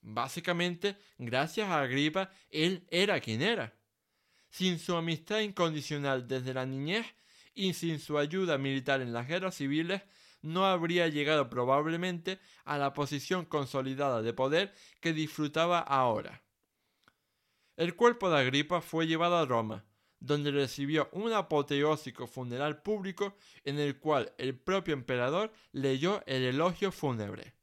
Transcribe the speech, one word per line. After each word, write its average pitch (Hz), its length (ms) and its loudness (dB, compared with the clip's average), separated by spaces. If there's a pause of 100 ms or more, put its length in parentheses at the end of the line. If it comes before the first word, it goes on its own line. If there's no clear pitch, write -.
Básicamente, 170 960 -4 (220)
gracias 139 500 -2
a 160 120 2
Agripa, 147 500 0 (200)
él 170 400 0
era 180 300 2
quien 113 220 -2
era. 180 320 -2 (760)
Sin 180 280 0
su 175 180 -2
amistad 165 440 -2
incondicional 147 880 -2
desde 131 280 -4
la 127 100 -2
niñez 147 420 -4 (480)
y 190 200 0
sin 165 240 -2
su 147 200 -2
ayuda 160 380 0
militar 135 440 0
en 120 120 -4
las 120 140 -4
guerras 131 300 -4
civiles, 165 460 -2 (380)
no 175 260 0
habría 175 420 2
llegado 147 420 2
probablemente 165 880 0 (260)
a 147 140 -4
la 139 160 0
posición 147 500 -2
consolidada 135 800 -2
de 113 100 0
poder 156 420 0 (260)
que 165 120 0
disfrutaba 160 680 0
ahora. 123 600 0 (1300)
El 170 180 0
cuerpo 233 360 4
de 151 80 6
Agripa 143 420 2
fue 165 260 -2
llevado 165 300 2
a 160 80 4
Roma, 113 400 -2 (340)
donde 147 320 -2
recibió 143 640 0
un 220 200 -4
apoteósico 147 920 0
funeral 131 560 -6
público 196 540 -4 (280)
en 143 140 -2
el 143 200 0
cual 143 400 2
el 131 200 -4
propio 180 360 0
emperador 135 580 0 (200)
leyó 139 540 0
el 131 160 0
elogio 165 480 0
fúnebre. 113 720 -4